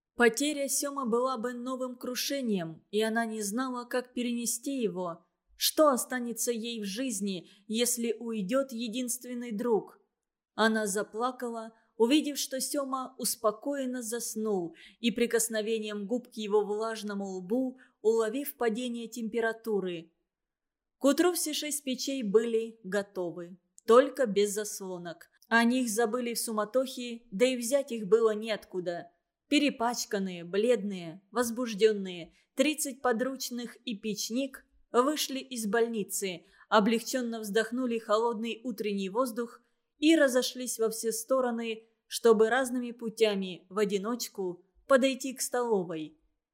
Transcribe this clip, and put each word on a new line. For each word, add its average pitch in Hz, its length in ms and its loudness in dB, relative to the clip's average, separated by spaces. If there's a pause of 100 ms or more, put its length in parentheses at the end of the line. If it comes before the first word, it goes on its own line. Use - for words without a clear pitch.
(160)
Потеря 277 500 4
Сёмы 277 400 -2
была 247 320 2
бы 240 140 -4
новым 247 420 -6
крушением, 233 960 -2
и 208 120 0
она 226 240 0
не 220 160 -6
знала, 240 420 -4
как 247 280 -4
перенести 240 720 -4
его. 175 420 -4 (320)
Что - 320 4
останется 240 640 0
ей 233 300 -6
в - 20 -6
жизни, 196 640 -4 (180)
если 233 520 0
уйдёт 233 540 -2
единственный 240 800 -6
друг? 214 480 -2 (540)
Она 220 320 2
заплакала, 226 840 -6 (240)
увидев, 269 420 4
что 262 220 -4
Сёма 262 580 -4
успокоенно 254 840 -2
заснул, 214 720 -4 (260)
и 233 100 2
прикосновением 220 960 0
губ 240 220 -4
к - 60 -20
его 208 300 2
влажному 208 600 -4
лбу 202 520 -2 (240)
уловив 226 540 2
падение 233 520 -2
температуры. 220 1000 -2 (880)
К - 60 0
утру 330 280 6
все 311 200 -4
шесть 294 320 -4
печей 262 380 -4
были 226 640 2
готовы, 185 720 -6 (300)
только 269 400 6
без 202 260 2
заслонок. 185 800 -8 (180)
О 226 160 4
них 247 240 2
забыли 233 460 0
в 214 40 -4
суматохе, 233 920 -2
да 196 160 4
и 262 100 4
взять 254 360 -2
их 220 140 -4
было 220 280 6
неоткуда. 185 760 -6 (380)
Перепачканные, 233 960 0
бледные, 190 880 0
возбуждённые, 220 1040 0 (220)
тридцать 285 440 0
подручных 247 840 -2
и 233 120 -6
печник 226 680 -6 (260)
вышли 269 480 0
из 262 280 -8
больницы, 208 760 -2 (240)
облегчённо 226 720 2
вздохнули 226 580 0
холодный 226 640 0
утренний 202 440 -2
воздух 233 520 -2 (380)
и 311 180 8
разошлись 254 600 2
во 220 120 2
все 220 220 -2
стороны, 233 720 -2 (220)
чтобы 220 420 6
разными 247 420 0
путями 214 800 -2
в 185 100 -8
одиночку 196 880 -2 (220)
подойти 269 480 4
к 269 60 -8
столовой. 180 800 -2 (360)